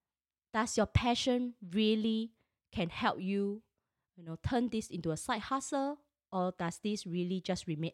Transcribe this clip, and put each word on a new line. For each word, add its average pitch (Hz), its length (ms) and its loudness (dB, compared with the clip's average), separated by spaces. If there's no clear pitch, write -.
Does 220 240 0
your 214 80 6
passion 247 680 2
really 220 580 2
can 170 180 -2
help - 300 0
you, 202 420 -2
you 175 80 -20
know, 165 140 -8
turn 247 220 2
this 220 200 -4
into 170 220 -4
a 156 60 -2
side 220 240 -4
hustle, 277 580 -2
or 185 260 2
does 170 240 -2
this 208 240 -2
really 180 360 0
just - 260 -2
remain 160 260 -2